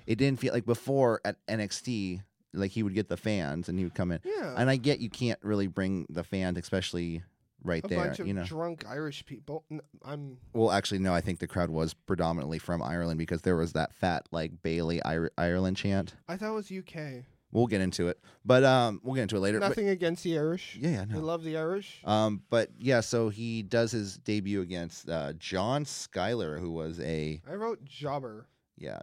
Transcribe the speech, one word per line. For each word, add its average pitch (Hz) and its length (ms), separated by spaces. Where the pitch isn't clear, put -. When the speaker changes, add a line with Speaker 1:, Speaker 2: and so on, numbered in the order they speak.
Speaker 1:
it 110 80
didn't 135 240
feel, 131 140
like, 117 120
before 117 600
at 101 120
N 110 120
X 104 220
T, 98 400
like, 95 180
he 110 120
would 98 100
get 101 160
the 87 80
fans 85 500
and 90 100
he 95 60
would 87 120
come 90 160
in. 82 120
Speaker 2:
Yeah. 330 340
Speaker 1:
And 127 120
I 135 80
get 131 220
you 113 100
can't 117 340
really 101 240
bring 95 420
the 85 140
fans, 92 340
especially 87 680
right 85 200
Speaker 2:
A - 60
Speaker 1:
there, 87 160
Speaker 2:
bunch 69 140
of 175 80
Speaker 1:
you 101 60
know. 90 120
Speaker 2:
drunk 160 420
Irish 143 380
people. 143 440
N-, 156 120
I'm 143 340
Speaker 1:
Well, 113 180
actually, 98 280
no, 95 140
I 85 60
think 85 200
the 85 80
crowd 87 240
was 80 220
predominantly 82 680
from 87 220
Ireland 82 360
because 82 240
there 90 160
was 80 160
that - 200
fat, 87 380
like, 80 300
Bayley 82 420
Ir-, 82 340
Ireland 92 380
chant. 95 400
Speaker 2:
I 180 80
thought 214 140
it 220 40
was 214 160
U 190 120
K. 139 420
Speaker 1:
We'll 120 160
get 101 120
into 90 300
it, 90 100
but, 131 220
um, 120 360
we'll 131 140
get 131 60
into 107 160
it - 20
later. 104 220
But 196 80
Speaker 2:
Nothing 208 180
against 175 380
the 165 120
Irish. 160 440
Speaker 1:
Yeah, 160 80
yeah, 101 160
Speaker 2:
We 107 80
Speaker 1:
no. 156 80
Speaker 2:
love 165 240
the 156 100
Irish. 180 480
Speaker 1:
Um, 107 460
but 117 280
yeah, 120 220
so 113 300
he 113 340
does 117 280
his 104 260
debut 101 420
against, 87 480
uh, 76 320
John 117 460
Skyler, 92 760
who 90 120
was 82 280
a 78 500
Speaker 2:
I 165 40
wrote 214 320
jobber. 135 640
Speaker 1:
Yeah, 50 260